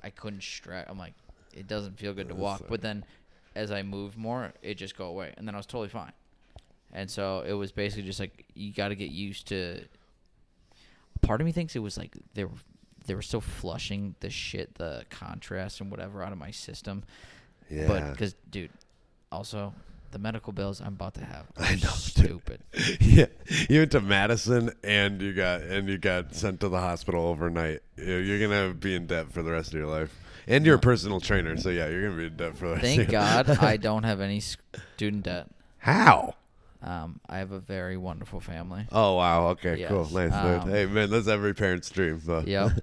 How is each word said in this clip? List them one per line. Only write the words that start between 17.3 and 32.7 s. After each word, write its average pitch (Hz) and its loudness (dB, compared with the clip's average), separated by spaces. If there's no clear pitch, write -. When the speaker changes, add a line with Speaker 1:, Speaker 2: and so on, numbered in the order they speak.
Speaker 2:
Yeah. 76 -4
Speaker 1:
But, 73 0
'cause, 98 -4
dude, 87 -10
also, 101 -8
the - -10
medical 110 -6
bills 98 -6
I'm - -10
about 92 -8
to - -12
have - -12
Speaker 2:
<laughs> - -20
I - -2
Speaker 1:
are 92 4
Speaker 2:
know, - -8
dude. - 2
Speaker 1:
stupid. - 2
Speaker 2:
<laughs> - 0
Yeah, - 12
you 143 8
went 156 6
to 135 6
Madison 110 4
and 101 2
you 98 -2
got, 90 0
and 95 -4
you 98 0
got 90 0
sent 95 -4
to 104 0
the 90 0
hospital 87 -2
overnight. 82 -2
You're, 90 -4
you're 98 0
gonna 98 0
be 92 -4
in 85 -4
debt 82 -4
for 87 -6
the 82 -4
rest 80 -4
of 80 -6
your 76 -4
life. 78 -4
And 139 4
you're 156 10
a - 10
Speaker 1:
No. - -8
Speaker 2:
personal 104 4
trainer, 85 0
so 80 -2
yeah, 85 0
you're 87 -4
gonna 90 -6
be 82 -4
in 80 -12
debt 82 -6
for 90 -6
the 85 -2